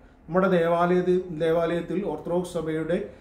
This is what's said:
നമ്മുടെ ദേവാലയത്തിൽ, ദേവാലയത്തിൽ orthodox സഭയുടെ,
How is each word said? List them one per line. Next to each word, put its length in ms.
നമ്മുടെ 200
ദേവാലയത്തിൽ, 920
ദേവാലയത്തിൽ 680
orthodox 460
സഭയുടെ, 580